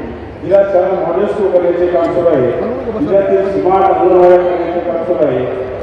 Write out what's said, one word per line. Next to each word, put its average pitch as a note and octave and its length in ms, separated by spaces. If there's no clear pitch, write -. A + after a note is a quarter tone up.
जिल्ह्यात G3 240
शाळा F3+ 420
मॉडेल F#3+ 200
सुरू G3+ 220
करण्याचे F3 380
काम F3 160
सुरू E3+ 240
आहे. C3 240
जिल्ह्यातील G3 600
स्मार्ट F#3+ 240
अंगणवाड्या F3+ 520
करण्याचे F3 420
काम - 240
सुरू F3 240
आहे. B2+ 180